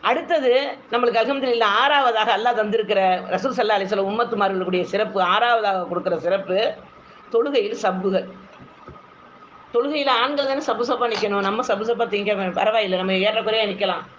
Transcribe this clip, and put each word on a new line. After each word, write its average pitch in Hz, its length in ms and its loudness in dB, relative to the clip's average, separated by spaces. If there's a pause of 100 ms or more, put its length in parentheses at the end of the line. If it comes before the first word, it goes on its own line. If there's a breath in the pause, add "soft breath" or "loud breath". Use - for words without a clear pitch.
அடுத்தது 294 420 2 (400)
நம்மளுக்கு 240 300 2
அல்ஹம்துலில்லாஹ் 240 520 2 (100)
ஆறாவதாக 247 520 2
அல்லாஹ் 226 240 0
தந்திருக்கிற 214 400 0 (340)
ரசூல் 202 220 -2
ஸல்லல்லாஹு 214 240 2
அலைஹி 190 100 -4
வஸல்லம் 196 220 0
உம்மத்துமார்களுடைய 190 800 0
சிறப்பு, 202 280 -2 (140)
ஆறாவதாக 214 580 2
கொடுக்கிற 175 240 -2 (100)
சிறப்பு 185 320 0 (760 loud breath)
தொழுகையில் 233 520 0
சப்புகள். 185 420 0 (1500)
தொழுகையில 277 400 0 (100)
ஆண்கள் 277 280 -2
தானே 285 180 -4
சப்பு 226 200 -2
சப்பா 240 240 0
நிக்கணும், 202 340 -2
நம்ம 226 220 -2
சப்பு 214 200 -2
சப்பா 233 240 0
திங்க 202 260 0
வே-, 185 200 -4
பரவாயில்லை, 208 420 0
நம்ம 190 160 0 (120)
ஏறக்குறையா 214 420 0
நிக்கலாம். 185 320 -2 (160)